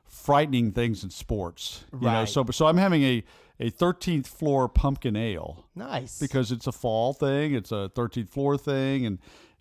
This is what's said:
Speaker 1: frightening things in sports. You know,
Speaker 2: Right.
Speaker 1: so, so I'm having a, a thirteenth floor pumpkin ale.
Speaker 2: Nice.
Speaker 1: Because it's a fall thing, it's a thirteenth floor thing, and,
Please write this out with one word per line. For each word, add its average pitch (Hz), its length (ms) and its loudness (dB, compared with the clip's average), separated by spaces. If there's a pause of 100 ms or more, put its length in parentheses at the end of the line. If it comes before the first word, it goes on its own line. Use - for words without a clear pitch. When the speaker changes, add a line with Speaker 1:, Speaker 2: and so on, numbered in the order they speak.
Speaker 1:
frightening 139 680 2
things 117 300 -2
in 95 60 -8
sports. - 760 -8 (100)
You 127 60 -10
know, 123 80 0
Speaker 2:
Right. 110 200 2
Speaker 1:
so, 135 240 2
so 156 140 4
I'm 160 100 6
having 180 260 6
a, 127 220 2 (340)
a 117 120 -2
thirteenth 175 560 0
floor 139 420 0
pumpkin 135 480 0
ale. 92 480 -6 (100)
Speaker 2:
Nice. 175 440 -8
Speaker 1:
Because 131 340 -2
it's 117 140 -6
a 127 60 -4
fall 117 420 -2
thing, 143 400 0
it's 110 180 -4
a 98 160 -4
thirteenth 117 400 -4
floor 139 300 0
thing, 135 480 -2
and, 98 120 -4 (420)